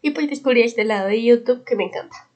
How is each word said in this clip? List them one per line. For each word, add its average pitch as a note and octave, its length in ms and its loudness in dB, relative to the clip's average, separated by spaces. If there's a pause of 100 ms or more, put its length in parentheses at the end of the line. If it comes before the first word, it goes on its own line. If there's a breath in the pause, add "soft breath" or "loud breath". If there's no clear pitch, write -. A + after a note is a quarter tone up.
y, D4 80 -2
pues, D4 180 -4
descubrí B3 340 2
este A3+ 220 0
lado G#3 220 -2
de A3 160 0
YouTube A#3+ 420 2
que A#3+ 120 -2
me G3 80 0
encanta. - 520 -12